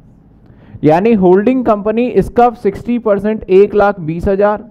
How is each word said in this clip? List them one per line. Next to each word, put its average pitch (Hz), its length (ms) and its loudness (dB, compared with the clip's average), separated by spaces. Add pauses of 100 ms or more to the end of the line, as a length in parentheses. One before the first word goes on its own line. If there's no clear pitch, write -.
(840)
यानी 180 320 2
होल्डिंग 208 500 2
कंपनी 220 480 -2
इसका 240 420 2
सिक्सटी 233 440 -6
परसेंट 214 460 -4
एक 196 300 2
लाख 202 260 0
बीस 165 260 -6
हज़ार 202 440 0